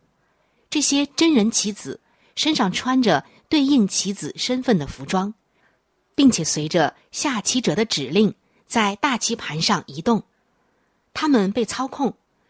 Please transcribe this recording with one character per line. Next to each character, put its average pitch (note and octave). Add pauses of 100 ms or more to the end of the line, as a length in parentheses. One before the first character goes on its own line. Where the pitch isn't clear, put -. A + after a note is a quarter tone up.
(680)
这 D#4
些 C#4+
真 E4
人 A3+
棋 G#3
子 C3+ (380)
身 D4+
上 A3+
穿 B3+
着 F3+ (240)
对 D4+
应 C4+
棋 -
子 D#3+
身 B3+
份 A3+
的 C#3+
服 C3+
装， F#3+ (800)
并 C#4
且 E3+
随 D3+
着 D#3 (160)
下 B3+
棋 -
者 E3+
的 A3
指 C#3
令 G3+ (320)
在 G#3
大 C4+
棋 A3+
盘 D#3+
上 F#3
移 D3+
动。 A3+ (920)
他 D#4
们 G#3+
被 A3+
操 C4
控， B3 (360)